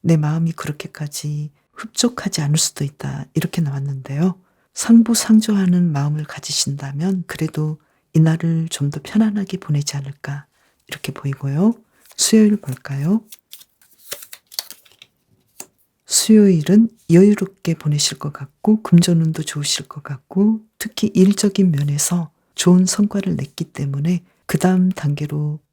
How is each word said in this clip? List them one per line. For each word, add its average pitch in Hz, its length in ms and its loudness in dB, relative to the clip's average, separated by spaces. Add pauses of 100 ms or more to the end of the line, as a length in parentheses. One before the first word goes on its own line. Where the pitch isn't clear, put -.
내 165 160 2
마음이 160 360 -2
그렇게까지 147 960 -10 (220)
흡족하지 - 680 -4
않을 147 160 0
수도 - 260 -4
있다, 139 500 -10
이렇게 165 280 -4
나왔는데요. 139 800 -4 (340)
상부상조하는 214 1160 4
마음을 147 320 -2
가지신다면 143 1040 -6
그래도 156 520 -6 (340)
이날을 160 560 2
좀 143 200 -4
더 147 140 -8
편안하게 208 540 -2
보내지 147 400 -4
않을까, 143 480 -10 (420)
이렇게 - 240 -10
보이고요. 143 600 -2 (420)
수요일 214 420 4
볼까요? 143 680 -4 (2750)
수요일은 202 840 4 (220)
여유롭게 185 640 4
보내실 147 420 -2
것 147 160 -10
같고 214 480 -2
금전운도 165 600 2
좋으실 - 440 -6
것 - 160 -18
같고 202 580 -2 (160)
특히 - 360 -4
일적인 196 580 4
면에서 147 600 -2 (240)
좋은 180 300 4
성과를 196 500 -2
냈기 143 300 -8
때문에 143 580 -4 (220)
그 - 120 -4
다음 185 320 2
단계로 147 680 -4 (140)